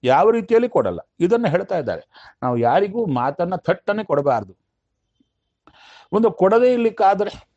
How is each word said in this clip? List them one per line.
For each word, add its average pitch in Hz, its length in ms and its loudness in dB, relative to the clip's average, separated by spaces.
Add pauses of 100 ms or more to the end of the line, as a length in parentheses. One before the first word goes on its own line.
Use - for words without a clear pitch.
ಯಾವ 143 260 4
ರೀತಿಯಲ್ಲಿ 233 400 0
ಕೊಡಲ್ಲ, 95 300 -2 (200)
ಇದನ್ನ 226 280 0
ಹೇಳ್ತಾ 185 300 -2
ಇದ್ದಾರೆ. - 640 -10
ನಾವು 123 140 -2
ಯಾರಿಗೂ 190 480 0
ಮಾತನ್ನ 143 500 -4
ಥಟ್ಟನೆ 202 480 -4
ಕೊಡಬಾರದು. 127 540 -2 (1500)
ಒಂದು 214 200 2
ಕೊಡದೇ 233 420 4
ಇರ್ಲಿಕ್ಕಾದ್ರೆ 208 840 -2